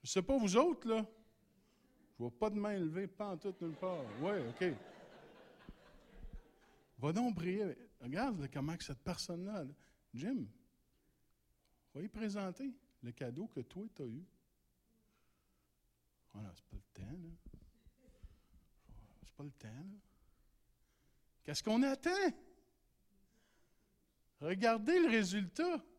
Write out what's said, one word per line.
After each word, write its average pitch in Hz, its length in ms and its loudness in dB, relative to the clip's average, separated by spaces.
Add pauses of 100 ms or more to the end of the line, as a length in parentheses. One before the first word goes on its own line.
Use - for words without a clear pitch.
Je - 100 -6
sais 190 100 4
pas 269 160 4
vous 202 180 6
autres, 277 320 6
là. 220 160 2 (1080)
Je - 100 -8
vois 120 80 -2
pas 214 180 0
de 208 100 0
main 202 200 0
levée, 175 300 -2
pas 202 240 -6
en 175 40 -4
tout, 185 240 -6
nulle 165 140 -4
part. 175 300 -2 (180)
Ouais, 190 260 0
OK. 165 240 0 (2250)
Va 143 140 2
donc 226 220 2
prier. 180 420 0 (240)
Regarde 180 400 -2
là, 139 60 -2
comment 147 300 -2
que - 80 -8
cette - 180 -10
personne-là, 180 640 -4
là. 131 60 -8 (440)
Jim, 170 320 -2 (1500)
va 139 80 -10
lui 208 80 -6
présenter 208 640 -4 (300)
le 120 80 -8
cadeau 131 380 -6
que - 120 -6
toi, 180 240 -10 (100)
t'as 147 100 -10
eu. 127 200 -8 (2000)
Voilà, 101 220 -12
c'est - 120 -20
pas - 100 -14
le 95 260 -14
temps, 101 80 -8
là. 165 200 -10 (1900)
C'est - 100 -20
pas 139 120 -12
le 147 60 -8
temps, - 180 -14
là. 180 300 -12 (1400)
Qu'est-ce - 220 -4
qu'on 226 180 6
attend ? 277 280 4 (2250)
Regardez 220 600 4
le 320 80 8
résultat. 214 760 4 (160)